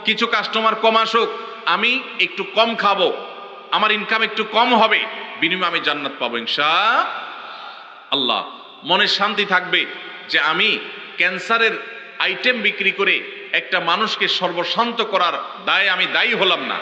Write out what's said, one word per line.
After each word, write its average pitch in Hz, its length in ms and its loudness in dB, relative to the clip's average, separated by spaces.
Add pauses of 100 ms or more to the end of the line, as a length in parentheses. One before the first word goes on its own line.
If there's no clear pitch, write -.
কিছু 214 220 0
কাস্টমার 220 480 2
কম 226 220 4
আসুক, 220 320 4 (380)
আমি 226 340 2 (200)
একটু 185 240 -2
কম 226 320 2
খাবো, 190 360 2 (580)
আমার 202 200 2
ইনকাম 214 320 0
একটু 214 220 -2
কম 233 300 4
হবে, 208 260 6 (400)
বিনিময়ে 180 260 0
আমি 170 140 0
জান্নাত 147 380 -2
পাবো 117 200 -2
ইনশাআল্লাহ। 147 2000 -2 (340)
মনে 190 240 2
শান্তি 208 360 0
থাকবে 180 420 2 (420)
যে 160 120 2
আমি 165 380 2 (380)
ক্যান্সারের 202 540 2 (480)
আইটেম 202 420 0
বিক্রি 208 300 0
করে - 300 2 (320)
একটা 175 280 0
মানুষকে 190 480 0
সর্বশান্ত 180 760 0
করার 185 300 2 (340)
দায়ে 190 240 4
আমি 180 220 0
দায়ী 214 220 2
হলাম 175 300 2
না। 104 180 -4